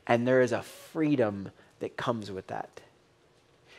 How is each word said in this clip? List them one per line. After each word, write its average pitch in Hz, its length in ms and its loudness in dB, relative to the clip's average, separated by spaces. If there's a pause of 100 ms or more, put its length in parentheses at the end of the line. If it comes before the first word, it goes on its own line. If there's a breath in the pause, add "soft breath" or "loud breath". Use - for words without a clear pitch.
And 120 200 4
there 127 160 6
is 120 100 2
a 101 100 -4
freedom 117 880 -2 (280 soft breath)
that - 180 -8
comes 110 360 -6
with 92 160 -12
that. - 320 -12 (1000 soft breath)